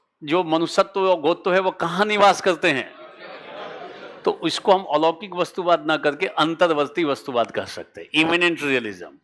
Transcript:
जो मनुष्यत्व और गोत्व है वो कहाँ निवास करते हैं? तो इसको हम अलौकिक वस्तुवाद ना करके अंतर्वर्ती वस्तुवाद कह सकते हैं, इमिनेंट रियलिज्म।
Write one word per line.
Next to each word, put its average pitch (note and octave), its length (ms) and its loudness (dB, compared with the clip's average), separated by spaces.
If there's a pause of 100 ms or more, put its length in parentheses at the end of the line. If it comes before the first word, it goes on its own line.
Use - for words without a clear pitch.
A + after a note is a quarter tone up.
(240)
जो D#3+ 200 2
मनुष्यत्व E3+ 680 2
और F3+ 120 2
गोत्व E3+ 320 0
है F#3 60 4
वो F#3 120 2
कहाँ E3+ 340 -2
निवास G#3+ 360 4
करते F3 300 2
हैं? B2 240 -4 (1300)
तो - 200 0
इसको F3+ 280 2
हम F#3+ 100 2
अलौकिक E3 520 -2
वस्तुवाद E3+ 500 0
ना D#3 120 2
करके D3 300 -2
अंतर्वर्ती D#3+ 760 0
वस्तुवाद B2+ 480 -2
कह G2 140 -6
सकते - 360 -14
हैं, E2+ 120 -18
इमिनेंट E3 500 2
रियलिज्म। G#2+ 480 -2 (120)